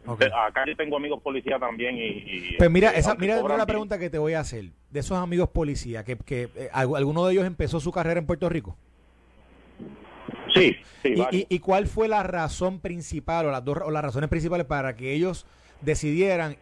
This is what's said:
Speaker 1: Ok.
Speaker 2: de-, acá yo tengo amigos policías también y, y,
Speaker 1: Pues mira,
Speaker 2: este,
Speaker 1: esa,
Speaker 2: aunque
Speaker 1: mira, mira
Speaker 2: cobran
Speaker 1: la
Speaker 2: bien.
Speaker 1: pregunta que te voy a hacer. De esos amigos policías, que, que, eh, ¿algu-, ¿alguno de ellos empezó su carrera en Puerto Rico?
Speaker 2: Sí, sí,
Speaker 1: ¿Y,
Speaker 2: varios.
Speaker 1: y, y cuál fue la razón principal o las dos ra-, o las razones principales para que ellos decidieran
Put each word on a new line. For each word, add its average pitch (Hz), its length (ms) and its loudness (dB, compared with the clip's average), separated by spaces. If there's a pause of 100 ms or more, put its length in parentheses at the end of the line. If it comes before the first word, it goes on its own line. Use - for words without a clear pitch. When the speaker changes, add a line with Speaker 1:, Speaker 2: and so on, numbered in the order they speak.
Speaker 1:
Ok. 117 140 -8
Speaker 2:
de-, 131 140 6
acá 113 340 0
yo 156 80 -6
tengo 151 220 -2
amigos 143 240 -4
policías 135 380 -4
también 120 360 -4
y, 120 60 -6
y, 95 560 -8
Speaker 1:
Pues 170 120 6
mira, 190 200 6
Speaker 2:
este, 165 100 2
Speaker 1:
esa, 156 120 4
Speaker 2:
aunque 180 120 -2
Speaker 1:
mira, 196 120 0
mira - 60 0
Speaker 2:
cobran 139 160 0
Speaker 1:
la 220 80 2
Speaker 2:
bien. 214 80 -2
Speaker 1:
pregunta 214 240 -4
que 175 120 -6
te 151 80 -6
voy 151 160 0
a 160 80 -2
hacer. 113 240 -8 (240)
De 143 100 -6
esos 160 180 -2
amigos 175 320 2
policías, 131 540 -2
que, 120 140 -6
que, 123 380 -6
eh, 127 180 -8
¿algu-, 131 240 2
¿alguno 156 280 2
de 185 80 4
ellos 185 120 4
empezó 165 340 -2
su 156 140 -4
carrera 170 260 0
en 160 60 -4
Puerto 170 240 0
Rico? 110 260 -4 (1800)
Speaker 2:
Sí, 185 220 8 (260)
sí, 131 140 2
Speaker 1:
¿Y, - 60 4
Speaker 2:
varios. 180 280 2
Speaker 1:
y, 185 60 0
y 170 40 0
cuál 190 280 2
fue 220 220 0
la 214 140 2
razón 180 560 -2
principal 165 640 -4
o 147 60 2
las 131 120 -2
dos 143 140 -2
ra-, 147 80 -4
o 156 60 -2
las 151 120 -2
razones 143 260 -2
principales 170 360 0
para 135 320 -2
que 131 160 -4
ellos 170 320 0 (340)
decidieran 156 840 2